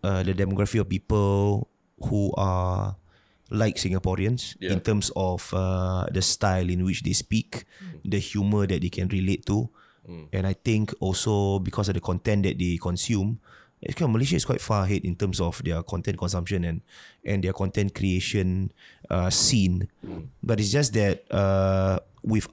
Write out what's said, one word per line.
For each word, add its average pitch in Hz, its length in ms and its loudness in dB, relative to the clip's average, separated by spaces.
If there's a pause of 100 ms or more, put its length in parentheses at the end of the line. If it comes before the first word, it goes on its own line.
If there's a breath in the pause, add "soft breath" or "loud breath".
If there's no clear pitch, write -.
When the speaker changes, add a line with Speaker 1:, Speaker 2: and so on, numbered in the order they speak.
Speaker 1:
uh, 95 200 0
the 95 100 0
demography 98 460 0
of 95 100 0
people 101 760 2 (400)
who 101 300 2
are 92 580 0 (560 soft breath)
like 107 240 2
Singaporeans 95 840 0
Speaker 2:
Yeah. 95 160 -4
Speaker 1:
in 90 40 0
terms 104 360 0
of, 92 380 -2
uh, 92 580 0
the 92 100 0
style 92 480 2
in 90 140 0
which 92 200 0
they - 100 0
speak, - 500 -2 (200 loud breath)
Speaker 2:
Mm. 156 280 -10
Speaker 1:
the 101 80 0
humour 101 480 0
that 90 140 0
they 87 100 -2
can 92 160 -2
relate 95 400 0
to. 110 220 0 (380 soft breath)
Speaker 2:
Mm. 82 240 -16
Speaker 1:
And 95 160 -2
I 98 80 0
think 107 440 0
also 98 600 0
because 95 320 -2
of 90 40 0
the 95 80 -4
content 101 400 0
that - 160 0
they 87 200 0
consume, 101 600 -2 (420 loud breath)
it's - 140 -8
kind 170 140 0
of, 110 60 2
Malaysia 139 200 2
is 156 100 0
quite - 160 -2
far 101 260 0
ahead 101 160 0
in 87 120 -2
terms 92 240 -2
of 85 240 -2
their 82 200 -2
content 87 340 -4
consumption 87 460 -2
and, 82 180 -2 (460 loud breath)
and 98 160 0
their 92 100 0
content 98 400 -2
creation, 92 760 0 (400 loud breath)
uh, 90 180 2
scene. 92 580 4 (180)
Speaker 2:
Mm. 82 220 -10 (160)
Speaker 1:
But 110 160 0
it's 101 120 2
just 131 220 2
that, 101 380 2
uh, 95 680 2 (240)
with 107 300 0